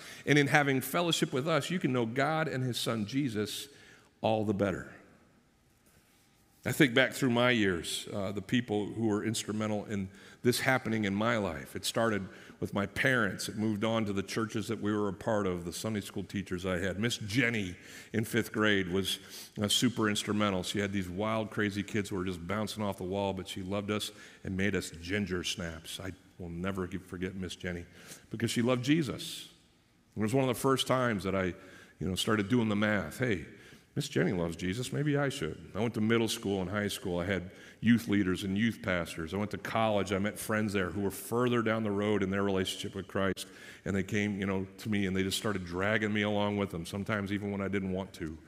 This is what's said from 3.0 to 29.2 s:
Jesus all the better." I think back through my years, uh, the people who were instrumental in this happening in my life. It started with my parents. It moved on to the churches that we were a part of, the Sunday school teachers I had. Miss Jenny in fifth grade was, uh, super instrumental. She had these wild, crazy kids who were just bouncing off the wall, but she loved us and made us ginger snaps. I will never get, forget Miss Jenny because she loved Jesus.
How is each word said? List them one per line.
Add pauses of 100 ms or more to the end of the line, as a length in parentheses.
Jesus (540)
all
the
better." (1700)
I
think
back
through
my
years,
uh,
the
people
who
were
instrumental
in (340)
this
happening
in
my
life.
It
started (320)
with
my
parents.
It
moved
on
to
the
churches
that
we
were
a
part
of,
the
Sunday
school
teachers
I
had.
Miss
Jenny (360)
in
fifth
grade
was, (420)
uh,
super
instrumental.
She
had
these
wild,
crazy
kids
who
were
just
bouncing
off
the
wall,
but
she
loved
us (320)
and
made
us (100)
ginger
snaps.
I (280)
will
never
get,
forget
Miss
Jenny (460)
because
she
loved
Jesus. (640)